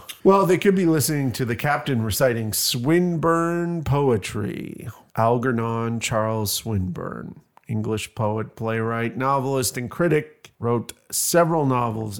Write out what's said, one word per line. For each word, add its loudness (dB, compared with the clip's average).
Well, 6
they 4
could 4
be 2
listening 2
to -4
the -2
captain 0
reciting 2
Swinburne 0
poetry. -2
Algernon 0
Charles -2
Swinburne, -6
English -4
poet, -2
playwright, -4
novelist, 0
and -8
critic, -2
wrote -2
several 2
novels -2